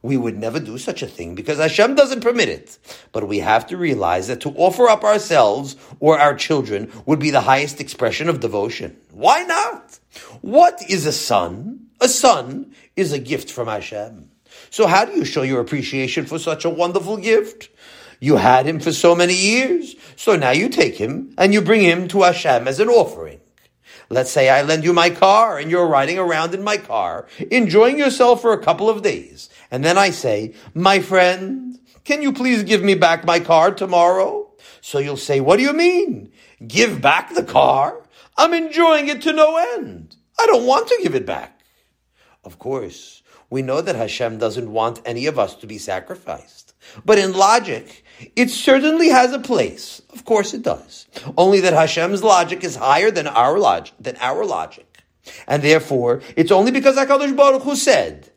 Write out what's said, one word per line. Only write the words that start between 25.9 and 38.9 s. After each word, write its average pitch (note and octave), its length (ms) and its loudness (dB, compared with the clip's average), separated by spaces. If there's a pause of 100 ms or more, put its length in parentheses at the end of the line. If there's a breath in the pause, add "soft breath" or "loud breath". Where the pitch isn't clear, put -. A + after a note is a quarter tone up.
around E3+ 340 -2
in F#3+ 120 -8
my G#3 140 -2
car, F#2+ 500 -6 (220 loud breath)
enjoying A3+ 460 4
yourself B3 440 2
for A#3 120 2
a G3+ 120 -2
couple G3+ 260 2
of G#3 120 -4
days. A#2 460 -6 (220 soft breath)
And C3 140 -6
then E3+ 120 2
I G3 140 4
say, A2 440 -6 (200 loud breath)
"My F#3+ 240 2
friend, F#3+ 800 0 (240 soft breath)
can D4 180 -4
you C#4 120 0
please A#3+ 320 -2
give F#3+ 180 0
me G3 120 2
back E3+ 300 2
my E3+ 140 2
car E3+ 320 4
tomorrow?" F#3+ 800 0 (300 soft breath)
So - 180 -6
you'll C#3+ 180 -6 (120)
say, C#3+ 100 0
"What D#3 200 4
do B3+ 40 0
you C#4+ 100 0
mean? F4 600 0 (340 soft breath)
Give C3+ 340 -2
back D#3 340 0
the E4+ 100 -2
car?" C#3 560 2 (400 soft breath)
I'm E4+ 140 4
enjoying D#4+ 540 2